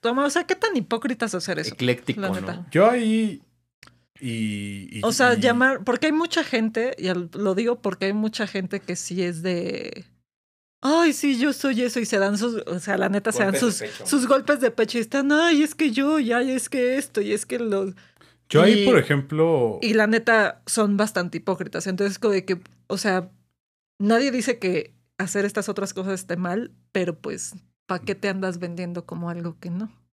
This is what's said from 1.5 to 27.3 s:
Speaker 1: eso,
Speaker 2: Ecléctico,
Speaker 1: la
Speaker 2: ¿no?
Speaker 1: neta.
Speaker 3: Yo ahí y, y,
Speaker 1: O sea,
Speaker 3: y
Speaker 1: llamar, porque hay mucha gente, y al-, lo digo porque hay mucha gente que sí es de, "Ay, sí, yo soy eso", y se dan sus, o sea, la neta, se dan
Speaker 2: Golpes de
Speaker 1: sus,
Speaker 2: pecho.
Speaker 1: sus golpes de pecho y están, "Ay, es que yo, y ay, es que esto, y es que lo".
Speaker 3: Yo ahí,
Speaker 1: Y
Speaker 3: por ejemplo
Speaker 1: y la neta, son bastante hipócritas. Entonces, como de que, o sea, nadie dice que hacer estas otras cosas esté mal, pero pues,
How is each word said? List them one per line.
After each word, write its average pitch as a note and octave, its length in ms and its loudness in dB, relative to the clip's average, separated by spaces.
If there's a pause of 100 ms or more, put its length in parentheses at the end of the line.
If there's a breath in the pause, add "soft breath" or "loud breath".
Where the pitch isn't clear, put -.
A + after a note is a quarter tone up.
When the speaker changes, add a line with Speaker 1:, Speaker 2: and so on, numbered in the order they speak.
Speaker 1:
eso, - 140 -8
Speaker 2:
Ecléctico, B2 460 -2
Speaker 1:
la F#2+ 100 -4
Speaker 2:
¿no? F#2+ 60 0
Speaker 1:
neta. F#2 340 -8
Speaker 3:
Yo G3 200 6
ahí A3 520 0 (800)
y, G#2 720 -4
y, G#2+ 120 -10
Speaker 1:
O A#3 100 0
sea, B3 220 4
Speaker 3:
y G#3 40 0
Speaker 1:
llamar, B3 460 2
porque C4 220 0
hay D4+ 40 2
mucha E4 320 0
gente, A3+ 540 -2
y F#3 100 -6
al-, F3 260 -4
lo F#3+ 220 0
digo A#3+ 260 -2
porque F#3+ 260 -4
hay G3 60 -2
mucha G#3+ 320 -2
gente F#3+ 360 -6
que F3 160 -8
sí F3+ 260 -4
es F3 180 -4
de, - 640 -6 (760)
"Ay, D#4 320 4
sí, C#4 260 0
yo C#4 140 2
soy B3+ 300 0
eso", A#3+ 180 -2
y G#3 40 -2
se A3 140 0
dan G3+ 180 2
sus, A3+ 300 -2
o F3 120 -4
sea, G3 180 -2
la F#3+ 100 0
neta, G3+ 240 0
se A3 80 -2
dan G3 140 2
Speaker 2:
Golpes - 80 2
de A#3 100 2
Speaker 1:
sus, - 80 -4 (120)
Speaker 2:
pecho. G3+ 140 -14
Speaker 1:
sus B3+ 220 2
golpes C4+ 320 4
de A#3+ 120 2
pecho A3+ 260 0
y A3+ 40 0
están, C#4 300 0
"Ay, D#4 320 4
es D4+ 120 -2
que D#4 160 2
yo, C#4 280 2
y A#3 140 0
ay, B3+ 180 0
es B3+ 160 -2
que B3+ 300 0
esto, C#4 240 -2
y G#3 100 -2
es G#3 140 -2
que B3 140 -4
lo". G3 340 -2 (560 soft breath)
Speaker 3:
Yo D#3 140 8
ahí, G#3 200 8
Speaker 1:
Y - 20 4
Speaker 3:
por A#3 140 8
ejemplo C#3+ 840 2
Speaker 1:
y A3 120 2
la G#3+ 140 4
neta, A3+ 580 2
son G3+ 320 0
bastante F3+ 400 -2
hipócritas. - 500 -6
Entonces, F#3+ 320 -2
como G#3+ 140 2
de F#3 100 0
que, F#3 160 -4 (280)
o G3 100 -6
sea, F#3 340 -2 (680)
nadie A3+ 320 4
dice B3 300 -2
que F3+ 340 -2 (240)
hacer G3 280 -2
estas G3+ 240 -4
otras G3 240 -6
cosas F#3+ 220 -4
esté F#3 200 -6
mal, F3+ 360 -4 (200)
pero F3 260 -2
pues, - 380 -10 (320)